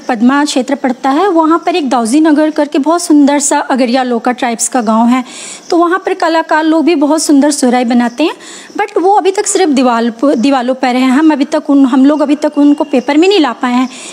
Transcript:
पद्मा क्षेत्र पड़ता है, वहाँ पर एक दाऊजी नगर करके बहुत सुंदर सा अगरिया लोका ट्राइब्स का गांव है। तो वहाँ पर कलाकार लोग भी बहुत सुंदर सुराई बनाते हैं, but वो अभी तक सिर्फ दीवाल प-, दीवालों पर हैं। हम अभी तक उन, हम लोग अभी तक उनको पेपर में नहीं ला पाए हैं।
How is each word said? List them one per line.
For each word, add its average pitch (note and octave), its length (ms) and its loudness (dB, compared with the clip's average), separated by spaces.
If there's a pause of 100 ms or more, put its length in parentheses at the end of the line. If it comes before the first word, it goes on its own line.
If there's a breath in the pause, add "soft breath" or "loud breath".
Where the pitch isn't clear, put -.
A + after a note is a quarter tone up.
पद्मा C4 380 0
क्षेत्र C4+ 300 -2
पड़ता C4 340 -4
है, E4 200 0
वहाँ E4 360 2
पर F4 100 -2
एक D4+ 140 -4
दाऊजी A#3 300 0
नगर D#4 300 2
करके D4+ 300 -2
बहुत D#4+ 220 0
सुंदर D4 380 2
सा C#4+ 200 -2
अगरिया C4 440 0
लोका B3 280 -2
ट्राइब्स A#3+ 360 -4
का B3+ 140 -2
गांव A3+ 260 0
है। B3 180 0 (440 loud breath)
तो F4 80 0
वहाँ E4+ 220 0
पर F#4+ 140 -4
कलाकार D#4+ 500 0
लोग D#4+ 220 0
भी E4+ 100 2
बहुत D4+ 260 0
सुंदर D4 300 2
सुराई B3+ 340 0
बनाते A#3+ 380 -2
हैं, F#4 100 -2 (440 loud breath)
but G4+ 200 -2
वो F#4+ 160 2
अभी F#4+ 180 0
तक G4+ 160 -4
सिर्फ F4+ 220 0
दीवाल A#3+ 400 0
प-, A3+ 160 -4
दीवालों C4 480 0
पर B3+ 220 -2
हैं। B3+ 140 2
हम D#4 220 2
अभी C#4 140 0
तक - 240 -4
उन, C#4 160 4
हम C4 200 2
लोग C#4+ 160 2
अभी D4 140 0
तक D4 220 -4
उनको D4 260 2
पेपर C#4+ 340 -2
में E4+ 100 4
नहीं G4+ 120 4
ला C4+ 120 0
पाए B3 220 -4
हैं। B3+ 160 0 (240 loud breath)